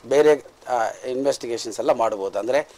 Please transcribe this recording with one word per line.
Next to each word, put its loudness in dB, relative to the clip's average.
ಬೇರೆ, 4
ಆ, -2
investigations -4
ಎಲ್ಲ 2
ಮಾಡ್ಬೋದು. -2
ಅಂದ್ರೆ -2